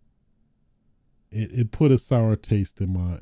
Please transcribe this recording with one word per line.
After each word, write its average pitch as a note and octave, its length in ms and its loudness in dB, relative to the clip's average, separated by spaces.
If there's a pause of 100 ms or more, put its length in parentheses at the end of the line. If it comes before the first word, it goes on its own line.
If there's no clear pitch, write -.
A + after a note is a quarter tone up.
(1300)
it, G#2+ 200 -6
it A#2+ 200 -2
put D3+ 180 2
a B2+ 80 6
sour A2+ 380 0
taste - 440 -2
in F#2+ 120 -2
my, F2+ 300 -4